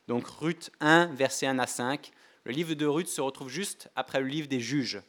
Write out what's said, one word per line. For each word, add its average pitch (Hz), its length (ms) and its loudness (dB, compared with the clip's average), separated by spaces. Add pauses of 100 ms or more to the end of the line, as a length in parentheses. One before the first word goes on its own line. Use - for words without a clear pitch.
Donc 120 180 -2
Ruth - 440 -4 (100)
un, 165 260 8
versets 135 400 0
un 131 120 2
à 123 80 2
cinq. 131 460 -4 (320)
Le 117 80 -4
livre 160 220 -2
de 147 120 0
Ruth 156 220 2
se - 120 -4
retrouve 135 300 -4
juste 185 440 -8
après 135 260 -2
le 135 60 0
livre 147 220 -4
des 131 120 0
Juges 113 480 -2